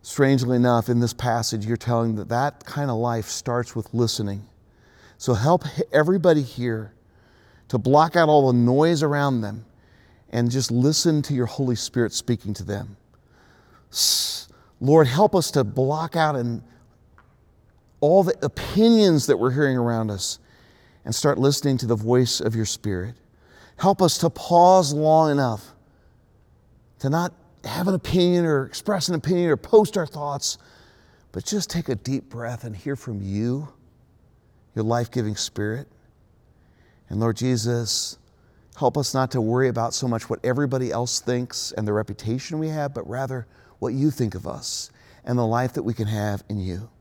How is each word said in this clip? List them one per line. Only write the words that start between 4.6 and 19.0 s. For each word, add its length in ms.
So 160
help 280
h-, 60
everybody 480
here 520
to 100
block 380
out 120
all 200
the 100
noise 460
around 380
them 220
and 180
just 220
listen 500
to 140
your 100
Holy 300
Spirit 380
speaking 420
to 80
them. 340
S-, 560
Lord, 240
help 300
us 160
to 120
block 520
out 200
and 280
all 240
the 180
opinions 840